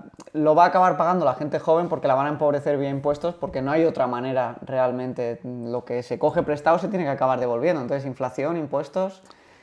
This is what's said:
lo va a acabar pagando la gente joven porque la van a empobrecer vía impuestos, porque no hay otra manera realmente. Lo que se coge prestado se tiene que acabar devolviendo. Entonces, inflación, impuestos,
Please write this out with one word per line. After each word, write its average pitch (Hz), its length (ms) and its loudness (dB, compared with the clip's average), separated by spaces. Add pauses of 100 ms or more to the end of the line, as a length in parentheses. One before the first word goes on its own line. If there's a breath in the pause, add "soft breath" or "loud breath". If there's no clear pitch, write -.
(320)
lo 151 240 4
va 170 80 8
a 180 40 8
acabar 185 280 4
pagando 170 300 2
la 131 80 4
gente 151 260 -4
joven 165 300 2
porque 151 180 -2
la 131 80 4
van 139 120 0
a - 20 -2
empobrecer 143 480 0
vía 139 120 -2
impuestos, 147 460 -2
porque - 260 -6
no 135 100 -2
hay 160 120 4
otra 143 240 2
manera 123 580 -2
realmente. 127 800 -2
Lo 120 400 -6
que 120 180 -4
se 123 160 -6
coge 120 260 2
prestado 151 360 2
se 180 80 -4
tiene - 160 -2
que 143 60 -2
acabar 131 300 0
devolviendo. 127 420 0
Entonces, 135 260 -4
inflación, 135 500 -4
impuestos, 160 640 -4 (420 soft breath)